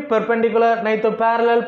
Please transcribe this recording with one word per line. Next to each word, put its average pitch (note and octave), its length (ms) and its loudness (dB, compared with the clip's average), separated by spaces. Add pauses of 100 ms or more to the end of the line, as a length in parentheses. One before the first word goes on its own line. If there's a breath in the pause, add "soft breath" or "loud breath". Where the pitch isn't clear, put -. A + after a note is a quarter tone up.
perpendicular, A3+ 760 0
नहीं G#3+ 160 0
तो A3 140 0
parallel, A#3 540 0